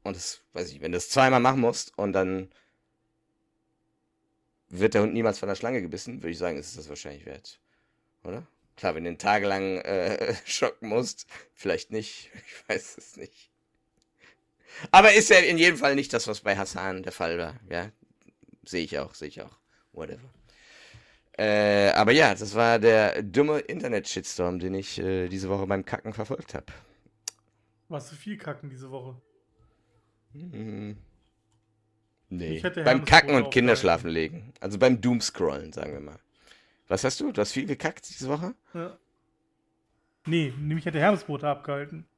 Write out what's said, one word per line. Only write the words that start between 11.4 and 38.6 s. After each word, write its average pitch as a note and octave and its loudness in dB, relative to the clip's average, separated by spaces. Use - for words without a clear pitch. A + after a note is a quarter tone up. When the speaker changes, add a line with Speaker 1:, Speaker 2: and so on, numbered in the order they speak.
Speaker 1:
vielleicht - -6
nicht. - -12
<laughs> - -20
Ich - -20
weiß - -8
es - -20
nicht. - -20
Aber G3+ 12
ist G#3+ 6
ja G3+ 10
in E3+ 4
jedem E3 6
Fall C#3 2
nicht C#3 -4
das, A#2 -2
was G#2+ -6
bei G2 0
Hassan F#2 -6
der F2+ -10
Fall E2+ -4
war. E2+ -8
Ja? F2+ -8
Sehe F2 -4
ich D2 -6
auch, C#2+ -10
sehe D2+ -14
ich - -18
auch. - -20
Whatever. A#2+ -16
Äh, G#2 4
aber G#2+ 4
ja, C3+ 6
das G2 -10
war A#2 4
der A2 4
dumme C#3 2
Internet-Shitstorm, G2 -6
den F#2+ -6
ich, - -8
äh, F#2 -2
diese F#2+ -8
Woche G2 -2
beim G2 -2
Kacken - -10
verfolgt - -10
hab. - -12
Speaker 2:
Warst C#3+ -12
du D3 -20
viel G#3 -12
kacken C#3+ -14
diese C3 -18
Woche? B2+ -16
Speaker 1:
Hm. G#2+ -12
Nee. E2+ -8
Speaker 2:
Ich D#2+ -10
hätte F3 -4
Speaker 1:
Beim C3 2
Speaker 2:
Hermes - -
Speaker 1:
Kacken D3+ 6
Speaker 2:
Brot - -
Speaker 1:
und B2+ 2
Kinderschlafen G2+ 2
Speaker 2:
aufgehalten. - -4
Speaker 1:
legen. E2 -6
Also G2+ -8
beim B2+ 4
Doomscrollen, F2+ -2
sagen D2 -10
wir C#2+ -12
mal. D2 -18
Was F#2+ -2
hast C3 -2
du? D4 -4
Du G#2 -2
hast G#2 -2
viel - -4
gekackt - -6
diese C3 -12
Woche? E3+ -6